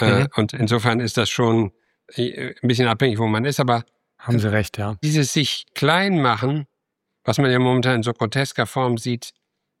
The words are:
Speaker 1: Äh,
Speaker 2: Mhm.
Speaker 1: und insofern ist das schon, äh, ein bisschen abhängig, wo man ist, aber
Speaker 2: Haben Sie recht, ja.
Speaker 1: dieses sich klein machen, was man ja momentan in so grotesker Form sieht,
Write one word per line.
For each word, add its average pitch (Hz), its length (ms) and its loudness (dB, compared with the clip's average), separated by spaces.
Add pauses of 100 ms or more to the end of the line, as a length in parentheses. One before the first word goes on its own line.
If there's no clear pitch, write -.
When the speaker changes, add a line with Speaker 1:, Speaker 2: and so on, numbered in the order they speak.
Speaker 1:
Äh, 107 220 4
Speaker 2:
Mhm. 143 140 -2
Speaker 1:
und 110 160 0
insofern 113 480 0
ist 117 160 -4
das 113 140 0
schon, 113 420 2 (420)
äh, 123 480 -6
ein 120 60 2
bisschen 123 200 4
abhängig, 113 300 2
wo 113 80 0
man 107 180 0
ist, 143 160 -2
aber 120 240 0 (340)
Speaker 2:
Haben 120 200 0
Sie 107 140 0
recht, 107 260 -2
ja. 104 240 -6
Speaker 1:
dieses 151 300 0
sich - 420 -2
klein 175 460 2
machen, 131 460 0 (580)
was 117 140 -2
man 139 120 2
ja 127 80 2
momentan 127 380 2
in 113 60 0
so 120 100 -2
grotesker 120 540 -4
Form 123 320 -2
sieht, 120 320 -8 (500)